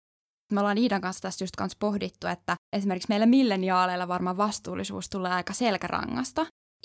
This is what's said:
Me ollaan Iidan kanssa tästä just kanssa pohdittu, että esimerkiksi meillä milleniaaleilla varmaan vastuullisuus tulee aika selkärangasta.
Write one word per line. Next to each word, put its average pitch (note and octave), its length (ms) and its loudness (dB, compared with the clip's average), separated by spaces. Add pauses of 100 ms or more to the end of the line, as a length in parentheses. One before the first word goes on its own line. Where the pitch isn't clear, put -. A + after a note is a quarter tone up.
(540)
Me G3+ 60 2
ollaan G3+ 180 2
Iidan G#3 240 2
kanssa F#3 200 -4
tästä F#3 220 -6
just F#3 120 -6
kanssa F#3+ 240 -6
pohdittu, G3 480 -4
että F3 280 -2 (180)
esimerkiksi G3 360 -2
meillä G#3+ 160 4
milleniaaleilla F#3 840 4
varmaan F3+ 300 -2
vastuullisuus G3 720 -4
tulee F3+ 220 -4
aika F3+ 220 -2
selkärangasta. B3 920 -2 (400)